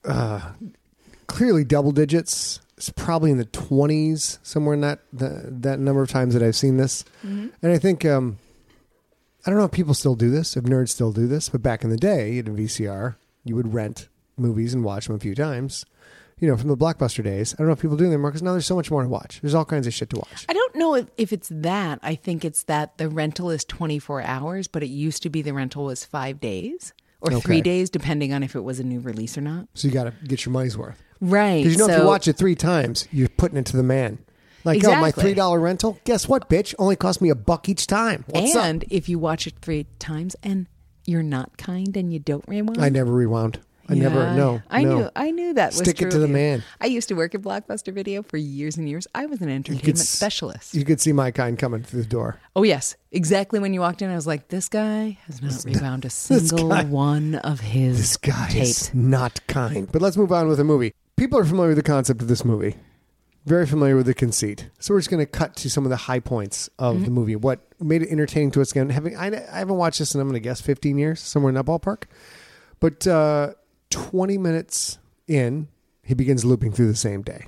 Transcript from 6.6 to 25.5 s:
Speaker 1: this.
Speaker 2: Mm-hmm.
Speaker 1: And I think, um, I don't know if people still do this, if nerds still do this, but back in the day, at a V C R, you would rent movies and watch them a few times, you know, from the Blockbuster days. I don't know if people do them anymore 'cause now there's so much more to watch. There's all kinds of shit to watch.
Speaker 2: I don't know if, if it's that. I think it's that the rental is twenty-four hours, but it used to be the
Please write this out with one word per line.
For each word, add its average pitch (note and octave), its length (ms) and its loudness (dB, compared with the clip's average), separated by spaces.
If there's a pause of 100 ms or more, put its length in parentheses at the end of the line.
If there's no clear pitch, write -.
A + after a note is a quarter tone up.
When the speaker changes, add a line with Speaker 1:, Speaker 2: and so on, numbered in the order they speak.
Speaker 1:
this. C3 260 0 (220)
Speaker 2:
Mm-hmm. G3+ 220 -6 (160)
Speaker 1:
And E3+ 80 4
I F3 80 4
think, F3+ 260 0
um, C3 320 2 (1080)
I - 40 0
don't G3 100 4
know G#3 60 4
if F3 60 -2
people D3+ 220 0
still C3 220 2
do A#2 140 2
this, D#3 280 0
if B2 80 -4
nerds B2+ 240 2
still A#2 220 0
do A#2 160 0
this, D3 220 -2
but B2 140 -2
back A#2 200 0
in A#2 60 0
the A2+ 80 0
day, B2 420 2
at A2+ 80 -6
a G#2+ 40 -6
V G#2+ 160 -2
C A2+ 200 -4
R, G2+ 300 -6 (260)
you A2+ 120 -6
would A2+ 180 -2
rent A2+ 360 -6 (280)
movies A#2 360 0
and B2 100 -2
watch G2+ 240 -4
them A2 80 -4
a G#2 40 -6
few G2+ 140 -6
times, C3+ 520 -4 (540)
you E3 80 2
know, C3+ 80 4
from A#2+ 140 -2
the C#3 80 2
Blockbuster C#3 460 0
days. G2+ 300 -2
I - 40 -14
don't D#3 100 2
know D#3+ 60 4
if - 80 -4
people D3+ 160 0
do E3 60 4
them F3 100 4
anymore C#3+ 180 0
'cause D#3 120 -8
now F#3 80 -2
there's F3+ 160 -2
so F#3 80 0
much E3+ 160 -2
more C#3+ 100 2
to B2 80 -2
watch. - 320 -8
There's D3 140 0
all D#3+ 100 4
kinds C#3 220 -2
of A#2 60 -4
shit - 180 -6
to A#2 60 -4
watch. - 300 -12
Speaker 2:
I E4+ 60 -2
don't A#4+ 220 2
know D#4+ 200 2
if, B3 120 0 (100)
if A3 160 0
it's F3 180 -10
that. E3 520 -2
I D#3 100 -4
think E3 320 -6
it's - 180 -4
that D3+ 360 -2
the D#3+ 100 -2
rental D#3 400 -4
is D#3 160 -4
twenty-four D3 560 -6
hours, D#3 460 -6
but D3+ 160 -6
it C#3 40 -6
used D3 360 -6
to E3+ 60 -6
be D#3 120 -4
the C#3+ 120 -6